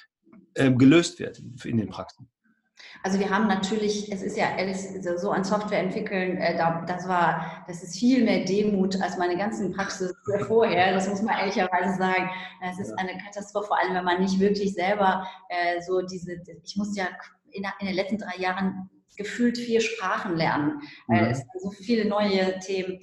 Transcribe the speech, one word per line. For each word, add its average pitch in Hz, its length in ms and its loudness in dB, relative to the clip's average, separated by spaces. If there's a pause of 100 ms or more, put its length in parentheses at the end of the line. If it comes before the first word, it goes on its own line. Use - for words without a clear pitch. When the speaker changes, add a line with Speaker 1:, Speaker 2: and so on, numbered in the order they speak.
(560)
Speaker 1:
ähm, 131 220 4
gelöst 151 420 8
wird - 220 -10 (240)
in 131 120 -2
den 98 120 -2
Praxen. - 400 -14 (720)
Speaker 2:
Also 190 160 0
wir 196 120 2
haben 208 180 2
natürlich, 208 640 0
es 190 100 -6
ist - 160 -6
ja 175 180 0
ehrlich, 190 220 -2
so, 175 400 -6
so 185 140 -2
an 180 120 0
Software 202 360 0
entwickeln, 185 580 -2
äh, 170 180 0
da, 165 300 0
das 180 220 -6
war, 170 600 0
das 175 140 -10
ist - 160 -12
viel 247 260 4
mehr 190 220 2
Demut 196 560 2
als - 160 -2
meine 180 180 0
ganzen 196 380 -2
Praxis 185 400 -4 (120)
Speaker 1:
<laughs> 202 220 -2
Speaker 2:
vorher, 190 460 4
das 190 160 2
muss 196 140 -2
man 196 160 0
ehrlicherweise 190 580 0
sagen. 185 320 2 (320)
Es 180 180 -6
ist 196 100 -8
Speaker 1:
Ja. - 80 -10
Speaker 2:
eine 185 200 -6
Katastrophe, 202 500 -8
vor 165 120 2
allem 185 160 2
wenn 180 100 0
man 180 160 2
nicht 190 180 2
wirklich 196 360 2
selber, 190 520 2 (220)
äh, 175 320 0
so 185 220 0
diese, 180 300 -10 (300)
ich - 140 -10
muss 202 180 -2
ja 190 120 -2 (420)
in 196 140 -10
der, 190 160 -6
in 196 80 -6
den 180 80 -2
letzten 196 240 -2
drei 180 180 -8
Jahren 190 520 -2 (280)
gefühlt 240 400 0
vier 226 240 2
Sprachen 196 560 -2
lernen, 151 440 0 (280)
äh, 110 120 6
Speaker 1:
Mhm. 110 100 4
Speaker 2:
es 131 80 -2
sind - 100 -10 (120)
so 190 100 -6
viele 226 340 0
neue 190 540 2
Themen. 185 440 -6